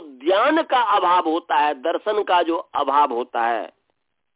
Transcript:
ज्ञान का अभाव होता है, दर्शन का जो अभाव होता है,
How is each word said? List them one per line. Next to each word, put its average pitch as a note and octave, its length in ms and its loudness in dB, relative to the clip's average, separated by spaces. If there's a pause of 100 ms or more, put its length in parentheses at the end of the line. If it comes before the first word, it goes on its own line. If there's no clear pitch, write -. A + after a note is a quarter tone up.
(200)
ज्ञान A3 440 2
का C4+ 180 0 (100)
अभाव F3+ 380 2
होता E3 280 -4
है, D3 180 2
दर्शन E3+ 480 -4
का F3 200 2
जो E3 140 -2 (180)
अभाव C#3 380 2
होता A#2 320 -4
है, A2+ 200 -2 (680)